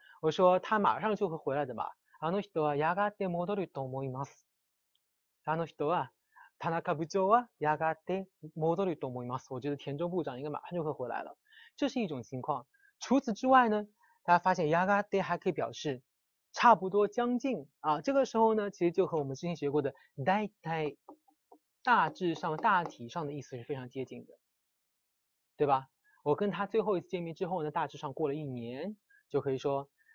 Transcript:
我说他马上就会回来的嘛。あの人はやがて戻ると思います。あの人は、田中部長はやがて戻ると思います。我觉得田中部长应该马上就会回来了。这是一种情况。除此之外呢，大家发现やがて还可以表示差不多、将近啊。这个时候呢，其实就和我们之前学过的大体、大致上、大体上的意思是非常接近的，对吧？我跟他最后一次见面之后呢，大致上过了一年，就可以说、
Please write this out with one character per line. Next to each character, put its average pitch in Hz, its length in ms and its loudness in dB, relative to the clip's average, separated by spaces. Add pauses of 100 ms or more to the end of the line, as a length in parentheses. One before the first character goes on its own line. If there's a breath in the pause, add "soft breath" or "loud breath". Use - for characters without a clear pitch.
(220 soft breath)
我 160 80 2
说 180 300 6
他 214 180 0
马 131 220 4
上 208 160 0
就 196 140 -2
会 160 60 -6
回 147 200 -2
来 147 100 0
的 123 80 -8
嘛。 - 140 -4 (320 soft breath)
あ 160 120 -2
の 202 100 0
人 165 200 -4
は 147 140 2
や 156 180 2
が 202 180 0
て 196 160 -4
戻 175 280 -2
る 185 160 -2
と 139 100 -8
思 131 220 -6
い 135 80 -6
ま 131 140 -6
す。 - 200 -20 (1000)
あ 156 120 -2
の 165 80 -2
人 151 220 -4
は、 156 240 -2 (480 soft breath)
田 170 100 -4
中 170 240 -2
部 160 140 -4
長 190 200 0
は 233 300 4
や 151 180 0
が 160 200 0
て 190 320 -6 (280)
戻 165 300 0
る 165 120 -2
と 143 100 -6
思 123 160 -6
い 123 40 -8
ま 127 120 -4
す。 - 100 -20
我 127 100 -6
觉 139 120 -4
得 143 40 -4
田 139 220 -8
中 170 140 -4
部 180 120 -2
长 131 140 -8
应 131 60 -10
该 151 80 -6
马 143 180 -6
上 175 80 -6
就 165 60 -4
会 151 80 -2
回 123 180 -6
来 107 140 -6
了。 - 120 -14 (400 loud breath)
这 285 140 0
是 254 100 -4
一 226 60 0
种 147 160 -6
情 127 180 -8
况。 131 280 -6 (320 soft breath)
除 269 200 4
此 247 140 -2
之 254 140 -2
外 262 200 8
呢， 208 200 0 (360 soft breath)
大 175 140 6
家 - 0 -
发 185 160 4
现 175 140 2
や 165 180 4
が 202 180 4
て 196 200 0
还 170 160 -2
可 190 100 0
以 - 20 0
表 123 200 -2
示 127 320 -6 (500)
差 240 200 8
不 185 160 0
多、 202 200 2
将 240 280 0
近 233 300 -4 (140)
啊。 - 180 2
这 277 140 -2
个 269 120 4
时 - 120 -2
候 220 180 6
呢， 208 160 0
其 - 80 -20
实 170 120 4
就 180 140 4
和 165 120 -2
我 143 80 0
们 135 100 -6
之 - 60 -14
前 170 160 -4
学 143 120 -2
过 147 120 2
的 135 120 -2 (320 soft breath)
大 202 220 0
体、 156 500 -6 (840)
大 202 260 4
致 170 240 -2
上、 160 220 -4
大 185 300 4
体 120 240 -10
上 147 180 -6
的 143 60 -8
意 147 80 -8
思 131 160 -12
是 117 80 -10
非 147 100 -4
常 127 140 -10
接 131 160 -6
近 120 200 -14
的， - 80 -20 (1200)
对 147 100 2
吧？ 135 220 0 (340 soft breath)
我 147 100 2
跟 202 160 0
他 185 160 -4
最 220 160 0
后 190 160 0
一 165 40 -4
次 - 80 -18
见 180 120 -6
面 165 140 -8
之 190 100 -4
后 170 160 -4
呢， 151 100 -4
大 151 160 -2
致 143 100 -14
上 139 160 -8
过 151 160 -2
了 139 40 -2
一 156 120 -6
年， 131 500 -8 (340 soft breath)
就 143 120 -2
可 139 100 -2
以 131 60 -2
说、 139 320 -4 (260 soft breath)